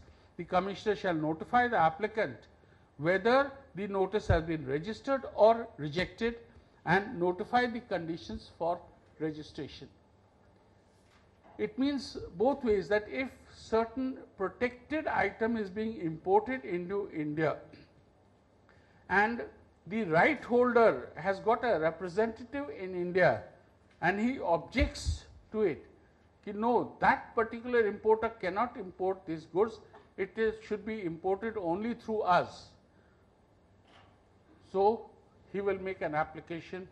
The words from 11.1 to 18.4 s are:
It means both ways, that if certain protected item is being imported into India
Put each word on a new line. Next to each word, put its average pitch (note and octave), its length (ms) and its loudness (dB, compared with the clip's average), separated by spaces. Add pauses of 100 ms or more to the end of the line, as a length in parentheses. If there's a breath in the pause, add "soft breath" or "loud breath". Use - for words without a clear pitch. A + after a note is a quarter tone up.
It G#3+ 200 -6
means C#4 380 -2 (200)
both B3+ 280 0
ways, G3 240 2
that G#3 200 0
if C4 200 -4 (260)
certain A#3+ 640 -2 (200)
protected B3 680 -4
item A3 500 0
is G#3 120 -4
being A3 320 -6
imported G3+ 640 0
into F#3+ 500 -4
India D3+ 420 0 (1500 soft breath)